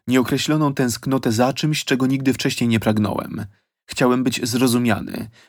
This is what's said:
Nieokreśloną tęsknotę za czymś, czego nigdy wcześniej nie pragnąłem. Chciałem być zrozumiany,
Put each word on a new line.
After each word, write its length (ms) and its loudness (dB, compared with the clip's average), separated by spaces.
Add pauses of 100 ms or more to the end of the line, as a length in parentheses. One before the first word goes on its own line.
Nieokreśloną 680 2
tęsknotę 580 0
za 200 2
czymś, 320 -2
czego 220 0
nigdy 280 0
wcześniej 340 -2
nie 120 2
pragnąłem. 680 -2 (440)
Chciałem 340 2
być 240 -2
zrozumiany, 840 0 (180)